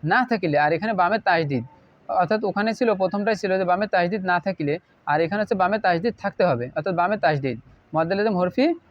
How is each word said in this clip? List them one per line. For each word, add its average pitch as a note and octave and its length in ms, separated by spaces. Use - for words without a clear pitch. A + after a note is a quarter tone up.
না F3+ 160
থাকিলে, F3+ 280
আর D3 180
এখানে G#3+ 240
বামে F#3 260
তাসদিদ, D3+ 380
অর্থাৎ F#3 360
ওখানে G3+ 340
ছিল, A#3+ 100
প্রথমটাই G3+ 420
ছিল G3 80
যে F#3+ 100
বামে F#3+ 240
তাসদিদ F#3 360
না F3+ 140
থাকিলে, D#3 300
আর D3 140
এখানে E3+ 220
হচ্ছে G3+ 200
বামে G3 160
তাসদিদ F#3+ 400
থাকতে G3 260
হবে, B2 300
অর্থাৎ E3 260
বামে F#3 180
তাসদিদ। C#3 400
মদ্দে E3 240
লাজিম G#3 200
হরফি F3+ 380